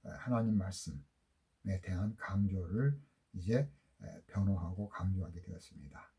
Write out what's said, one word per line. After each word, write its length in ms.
에, 40
하나님 480
말씀에 440
대한 360
강조를 800
이제, 360
에, 260
변호하고 640
강조하게 520
되었습니다. 760